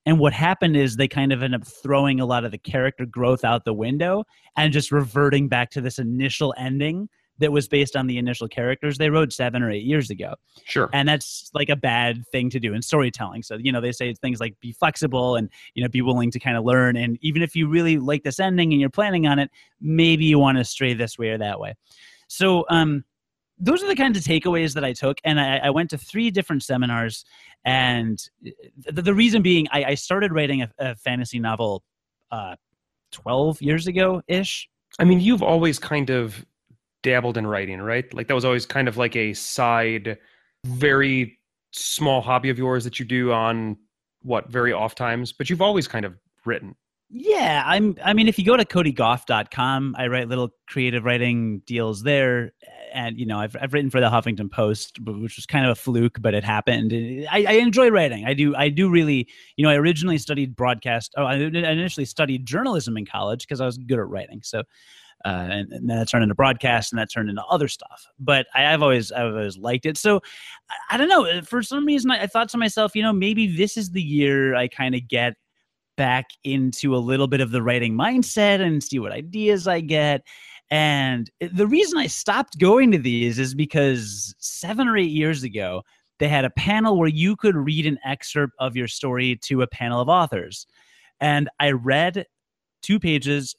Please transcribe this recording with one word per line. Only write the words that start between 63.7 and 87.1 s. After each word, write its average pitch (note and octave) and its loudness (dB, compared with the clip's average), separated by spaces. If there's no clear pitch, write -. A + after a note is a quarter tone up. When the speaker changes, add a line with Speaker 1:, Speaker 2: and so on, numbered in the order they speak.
Speaker 1:
good B2+ -2
at G2+ -4
writing. G2 -10
So, - -6
uh, F2+ -4
and, G2+ -6
and F2 -6
then A#2 -2
that A2+ -2
turned A#2 2
into G#2 2
broadcast, B2 2
and A#2 -4
that A2 -4
turned A2 -4
into G2+ -8
other D3 0
stuff. - -16
But C3+ 0
I, C#3+ 4
I've D3+ 2
always, B2+ 4
I've A#2+ -2
always G#2 -4
liked A#2+ -4
it. D#3 -4
So, G3+ 2
I, - -6
I - 0
don't D4 2
know. F3+ 4
For A#3+ -4
some C#4+ -4
reason, C#4 2
I, A3 0
I G3+ -2
thought A3+ -2
to - -6
myself, G#3+ 0
you G#3+ 0
know, A3 2
maybe G#3 2
this G3+ 0
is G3+ -6
the F#3 -2
year C#3 2
I B2 0
kinda B2+ -2
get A#2+ -2
back B2+ 0
into C3+ -2
a B2+ 2
little C3 0
bit C3 0
of A#2+ -2
the A#2+ 0
writing A#2+ 0
mindset G#3 2
and D#3+ 0
see C3+ -4
what A2 -6
ideas F#3+ 0
I F3+ 0
get. D3 0
And C#3 0
it, F3 -6
the G3+ 2
reason E4 2
I C#4+ -2
stopped - -4
going A3 6
to F#3+ 4
these A#2+ 0
is C3 -2
because C3+ 0
seven A3 -4
or A3 2
eight F3 2
years D3+ 0
ago, G2 -6
they D3 0
had D3 2
a B2+ 0
panel G#3+ 0
where E3 4
you E3 0